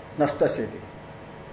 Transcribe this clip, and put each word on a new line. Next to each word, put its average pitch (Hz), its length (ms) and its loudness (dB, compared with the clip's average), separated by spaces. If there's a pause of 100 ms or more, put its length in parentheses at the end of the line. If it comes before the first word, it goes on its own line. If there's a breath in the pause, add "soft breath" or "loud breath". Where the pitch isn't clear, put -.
(200)
"नष्टस्य - 420 4
इति 107 160 -4 (760)